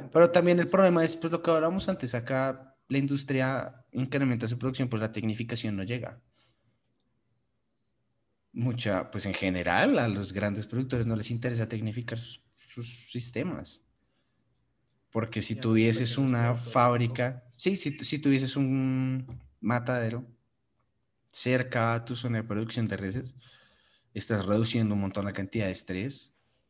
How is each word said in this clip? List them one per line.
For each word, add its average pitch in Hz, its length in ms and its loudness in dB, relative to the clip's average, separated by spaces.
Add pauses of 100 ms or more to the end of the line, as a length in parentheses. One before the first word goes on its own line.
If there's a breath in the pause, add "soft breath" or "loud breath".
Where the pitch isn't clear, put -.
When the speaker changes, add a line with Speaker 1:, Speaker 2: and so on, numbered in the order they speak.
(120)
Speaker 1:
pero 170 140 10
Speaker 2:
Eventualmente 170 80 6
Speaker 1:
también 175 260 6
el 165 60 2
Speaker 2:
sí. - 60 -6
Speaker 1:
problema 180 320 6
es, 160 120 0
pues, 165 160 -4
lo 165 100 0
que 170 80 2
hablábamos 165 380 2
antes, 185 260 -2
acá 131 640 -2 (120)
la 135 100 0
industria 135 960 0
incrementa 127 540 0
su 120 120 -4
producción 127 320 -4
por 113 100 -2
la 110 100 -2
tecnificación, 110 640 -4
no 95 100 -4
llega. 117 360 -8 (2250)
Mucha, 113 580 -2
pues, 98 160 -6
en 95 80 -4
general, 95 640 2
a 120 100 2
los 98 240 -4
grandes 101 340 -2
productores 120 400 -2
no 113 80 0
les 107 160 -4
interesa 117 380 -2
tecnificar 113 500 -6
sus, - 240 -14 (320)
sus - 380 -14
sistemas. - 680 -8 (1300)
Porque 110 320 -2
si - 120 -4
Speaker 2:
Y - 20 -6
a - 20 -6
los - 40 -10
Speaker 1:
tuvieses 113 480 4
Speaker 2:
pequeños 135 200 0
Speaker 1:
una 120 180 2
Speaker 2:
productores 120 240 -2
Speaker 1:
fábrica, 120 600 4
Speaker 2:
tampoco. - 260 -18
Speaker 1:
sí, 190 180 0
si 151 200 -4
tu-, 139 80 -10
si 151 140 -4
tuvieses 135 380 2
un 131 680 0 (340)
matadero 120 640 -2 (1040)
cerca 123 640 0
a 117 100 -4
tu 123 120 -8
zona 117 220 -2
de 113 60 -4
producción 110 420 -4
de 98 100 -4
reses, 98 380 -6 (800 soft breath)
estás 104 320 -2
reduciendo 110 480 2
un 101 80 0
montón 98 240 -2
la 98 80 -6
cantidad 98 320 -4
de 92 60 -2
estrés. 95 600 -8 (380)